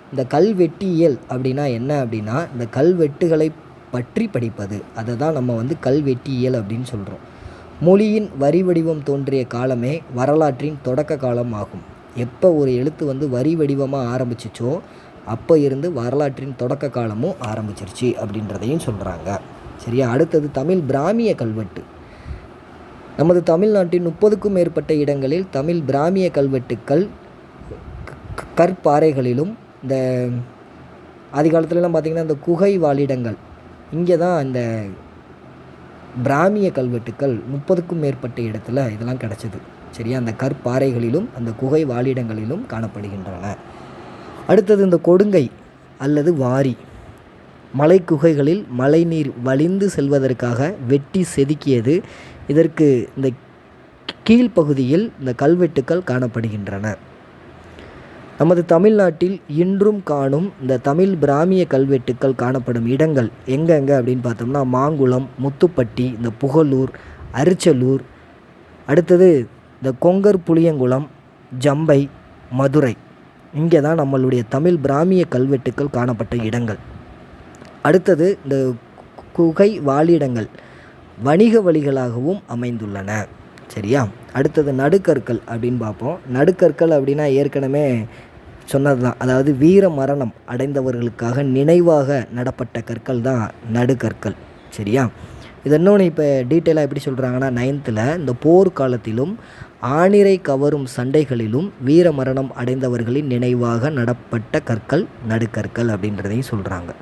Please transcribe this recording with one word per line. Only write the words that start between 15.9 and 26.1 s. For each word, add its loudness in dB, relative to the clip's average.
வரலாற்றின் -4
தொடக்க -4
காலமும் -4
ஆரம்பிச்சிருச்சு -6
அப்படின்றதையும் -6
சொல்றாங்க. -6
சரியா? -2
அடுத்தது 0
தமிழ் -2
பிராமிய 0
கல்வெட்டு. -6
நமது 4
தமிழ்நாட்டின் 2
முப்பதுக்கும் 0
மேற்பட்ட -2
இடங்களில் -2
தமிழ் -2
பிராமிய 0